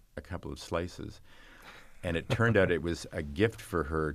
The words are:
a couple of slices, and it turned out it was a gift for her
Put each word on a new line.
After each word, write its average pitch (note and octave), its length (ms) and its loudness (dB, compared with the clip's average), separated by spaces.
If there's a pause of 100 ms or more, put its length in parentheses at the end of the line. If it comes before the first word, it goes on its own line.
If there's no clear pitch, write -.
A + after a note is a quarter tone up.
(180)
a - 40 -6
couple - 300 -8
of C#2 80 -8
slices, - 600 -4 (840)
and F2 120 0
it E2 140 -2
turned A2+ 260 4
out F#2+ 140 8
it E2 140 2
was E2 280 -2
a F2+ 120 -4
gift D#2+ 360 2
for E2+ 260 0
her D#2 300 0